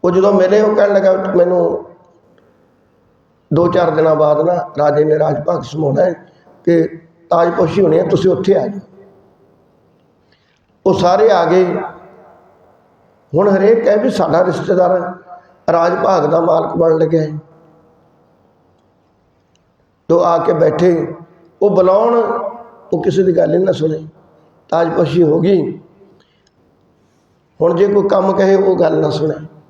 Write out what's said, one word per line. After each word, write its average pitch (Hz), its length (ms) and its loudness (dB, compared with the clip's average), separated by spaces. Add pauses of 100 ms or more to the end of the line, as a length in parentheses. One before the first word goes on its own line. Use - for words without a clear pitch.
ਉਹ 180 60 2
ਜਦੋਂ 190 220 2
ਮਿਲੇ, 196 280 2
ਉਹ 214 160 0
ਕਹਿਣ 202 180 2
ਲੱਗਾ, 190 180 2 (240)
"ਮੈਨੂੰ 175 500 0 (1700)
ਦੋ 170 120 2
ਚਾਰ 170 240 0
ਦਿਨਾਂ 156 260 2
ਬਾਅਦ 151 240 0
ਨਾ 175 140 0 (240)
ਰਾਜੇ 147 260 2
ਨੇ 156 140 0
ਰਾਜ 151 260 -2
ਭਾਗ 175 180 -4
ਸਮਾਉਣਾ 151 400 -4
ਹੈ 180 120 0 (500)
ਤੇ 165 360 0 (300)
ਤਾਜਪੋਸ਼ੀ 170 520 0
ਹੋਣੀ 165 160 2
ਹੈ, 180 100 0
ਤੁਸੀਂ 185 220 0
ਉੱਥੇ 190 240 0
ਆ - 120 -2
ਜਾਓ।" 202 140 -10 (2000)
ਉਹ 190 80 2
ਸਾਰੇ 190 360 2
ਆ 175 140 2
ਗਏ। 175 300 0 (1600)
ਹੁਣ 196 140 2
ਹਰੇਕ 202 360 2
ਕਹੇ 202 120 2
ਵੀ 240 140 -2
ਸਾਡਾ 170 340 0
ਰਿਸ਼ਤੇਦਾਰ 180 560 0
ਹੈ, 175 140 -10 (580)
ਰਾਜ 170 320 0
ਭਾਗ 175 220 0
ਦਾ 165 140 0
ਮਾਲਕ 165 360 -2
ਬਣਨ 165 220 2
ਲੱਗਿਆ 160 240 0
ਹੈ। 151 160 -8 (2750)
ਤੋ 170 160 2
ਆ 170 140 2
ਕੇ - 140 -2
ਬੈਠੇ, 160 640 0 (480)
ਉਹ 202 80 2
ਬੁਲਾਉਣ, 190 440 2 (800)
ਉਹ 160 100 -4
ਕਿਸੇ 185 200 0
ਦੀ 180 140 0
ਗੱਲ 165 180 0
ਹੀ 180 100 0
ਨਾ 190 80 0
ਸੁਣੇ। 156 360 -4 (600)
ਤਾਜਪੋਸ਼ੀ 165 540 0
ਹੋ 160 180 2
ਗਈ, 170 400 -2 (1800)
ਹੁਣ 165 160 0
ਜੇ 196 100 2
ਕੋਈ 202 220 0
ਕੰਮ 196 240 0
ਕਹੇ, 196 220 2
ਉਹ 190 220 2
ਗੱਲ 160 240 0
ਨਾ 151 100 -2
ਸੁਣੇ। 156 360 -6 (240)